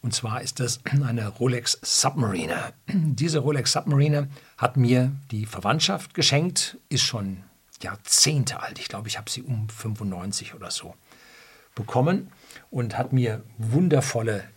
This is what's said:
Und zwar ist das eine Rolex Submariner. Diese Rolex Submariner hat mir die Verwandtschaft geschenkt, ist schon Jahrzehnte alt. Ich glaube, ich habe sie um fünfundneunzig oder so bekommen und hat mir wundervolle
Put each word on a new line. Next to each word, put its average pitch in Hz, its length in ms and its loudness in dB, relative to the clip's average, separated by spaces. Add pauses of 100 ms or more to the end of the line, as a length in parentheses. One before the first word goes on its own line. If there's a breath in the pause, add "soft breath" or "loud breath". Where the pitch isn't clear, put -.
Und 117 120 -2
zwar 113 280 -4
ist - 180 -8
das 120 240 -2
eine 117 440 0
Rolex 120 540 0
Submariner. - 920 0 (120)
Diese 156 520 2
Rolex 135 340 2
Submariner 147 560 4 (300 loud breath)
hat - 180 2
mir 127 340 6 (200)
die 107 160 -2
Verwandtschaft 156 680 0
geschenkt, 160 640 2 (140)
ist 131 100 0
schon 98 420 -2 (380)
Jahrzehnte - 800 2
alt. - 180 -10
Ich - 100 -10
glaube, 110 200 -8
ich - 80 -4
habe - 140 -10
sie - 100 -6
um 107 300 -4
fünfundneunzig 98 840 -6
oder - 160 -14
so - 240 -10 (800 loud breath)
bekommen 135 560 0 (400 loud breath)
und 120 280 -4
hat 127 160 -2
mir 113 280 2 (140)
wundervolle 113 880 2 (120)